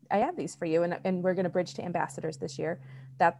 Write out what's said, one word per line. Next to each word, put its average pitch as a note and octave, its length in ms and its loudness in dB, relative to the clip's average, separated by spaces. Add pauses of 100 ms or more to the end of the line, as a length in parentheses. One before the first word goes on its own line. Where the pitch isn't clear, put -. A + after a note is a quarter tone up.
(100)
"I G3 80 4
have D#4 180 2
these E3+ 180 -4
for - 120 -4
you, E3 180 4
and, F3 200 -2
and F#3 200 2
we're F#3 100 4
gonna F3+ 140 2
bridge F3+ 260 0
to - 100 -6
ambassadors E3 540 -4
this - 200 -6
year. D#3 220 -4 (380)
That F3 220 6